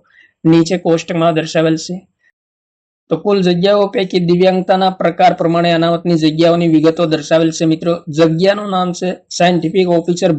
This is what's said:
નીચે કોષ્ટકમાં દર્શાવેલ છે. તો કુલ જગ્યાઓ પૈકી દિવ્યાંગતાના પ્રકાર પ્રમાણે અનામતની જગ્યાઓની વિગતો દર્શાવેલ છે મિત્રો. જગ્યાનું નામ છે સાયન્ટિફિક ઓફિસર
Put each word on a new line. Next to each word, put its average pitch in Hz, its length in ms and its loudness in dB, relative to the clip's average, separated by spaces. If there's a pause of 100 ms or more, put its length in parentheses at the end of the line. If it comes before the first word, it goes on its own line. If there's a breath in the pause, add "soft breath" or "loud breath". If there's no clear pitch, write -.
(460 soft breath)
નીચે 165 300 4 (100)
કોષ્ટકમાં 165 520 0
દર્શાવેલ 160 480 -2
છે. 180 120 -10 (1120)
તો 160 140 -2
કુલ 202 220 0
જગ્યાઓ 196 480 2
પૈકી 190 340 -2
દિવ્યાંગતાના 185 720 2
પ્રકાર 170 400 2
પ્રમાણે 170 380 0
અનામતની 170 440 0
જગ્યાઓની 165 540 2
વિગતો 160 280 2 (100)
દર્શાવેલ 160 440 0
છે 170 140 -2
મિત્રો. 170 220 -2 (240)
જગ્યાનું 185 580 2
નામ 180 140 0 (100)
છે 185 100 -4 (280)
સાયન્ટિફિક 175 580 0
ઓફિસર 175 440 -2